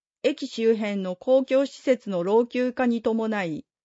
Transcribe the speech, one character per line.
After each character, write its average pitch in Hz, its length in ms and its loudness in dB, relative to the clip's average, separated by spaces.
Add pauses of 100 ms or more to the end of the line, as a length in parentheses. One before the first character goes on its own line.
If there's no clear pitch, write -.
(220)
駅 285 260 -2
周 226 260 2
辺 208 220 -4
の 185 180 -4
公 262 300 2
共 269 220 2
施 - 140 -12
設 247 300 0
の 175 140 -2
老 208 160 4
朽 247 320 -2
化 254 140 0
に 233 160 0
伴 220 420 -2
い、 156 220 -8 (180)